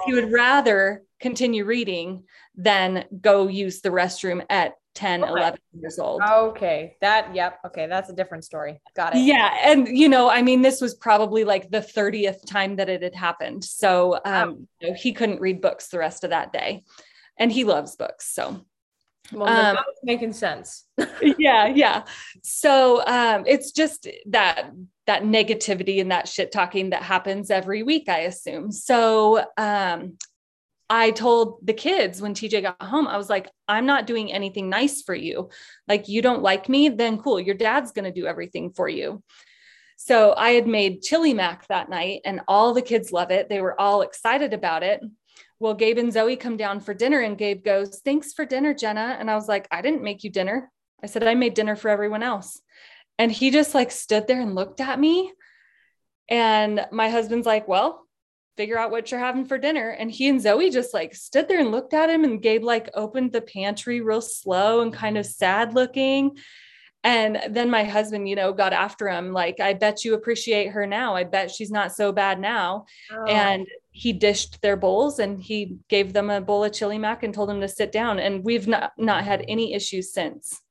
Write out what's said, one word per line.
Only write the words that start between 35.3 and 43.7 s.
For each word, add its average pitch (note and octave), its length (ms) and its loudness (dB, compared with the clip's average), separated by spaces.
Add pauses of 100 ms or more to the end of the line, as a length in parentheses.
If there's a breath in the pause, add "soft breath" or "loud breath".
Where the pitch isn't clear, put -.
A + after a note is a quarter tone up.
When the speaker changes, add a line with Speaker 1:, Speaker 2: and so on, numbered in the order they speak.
Speaker 1:
Like, G3+ 200 0
you G#3+ 120 0
don't B3 220 2
like G3 260 0
me, C#4+ 220 4
then A3+ 280 -2
cool, A3 220 0
your F#3+ 140 -2
dad's A3+ 380 0
gonna F#3+ 200 -8
do F3+ 140 -6
everything E3+ 440 -8
for F3+ 180 -4
you." D3+ 340 -8 (760 soft breath)
So A3 400 6
I A#3 140 4
had A#3+ 160 4
made G3+ 360 0
chili D#4+ 300 2
mac F3+ 360 -2
that F#3+ 200 -2
night F3+ 380 -6
and F#3+ 220 -6
all A3 260 6
the B3 80 2
kids A#3 300 -2
love F3+ 180 -2
it. F#3+ 180 0
They G3 140 -4
were F#3 180 -2